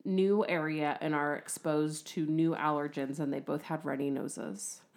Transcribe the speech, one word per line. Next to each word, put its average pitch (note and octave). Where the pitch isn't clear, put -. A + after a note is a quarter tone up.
new G3
area D#3
and D3+
are D3
exposed D3+
to D#3+
new D#3+
allergens, D3
and C#3
they C#3
both D3
had D#3
runny C#3
noses. -